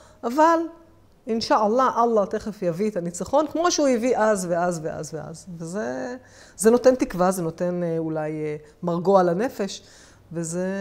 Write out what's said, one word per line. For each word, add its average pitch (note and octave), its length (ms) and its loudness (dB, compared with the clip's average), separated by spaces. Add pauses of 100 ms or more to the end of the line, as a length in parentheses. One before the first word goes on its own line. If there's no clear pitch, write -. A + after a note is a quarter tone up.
(240)
אבל D#4 360 4 (680)
אינשאללה, A#3 640 2 (140)
אללה A3+ 220 4
תכף G3+ 360 -8
יביא F3+ 280 -2
את G#3 80 -6
הניצחון, F3+ 540 0
כמו E4+ 200 0
שהוא D4+ 160 2
הביא B3 300 2
אז G#3 320 2
ואז F3 340 0
ואז D#3 300 -8
ואז. D#3+ 320 -12 (120)
וזה, A#3 580 -8 (420)
זה A3+ 140 6
נותן B3 240 6
תקווה, F#3 360 0
זה F#3 100 -4
נותן, F3 420 -2
אה, E3 140 -2
אולי, D#3+ 340 -4
אה, D3+ 240 -6 (280)
מרגוע F3 400 4
לנפש, F#3+ 580 -2 (500)
וזה, E3+ 380 -4 (120)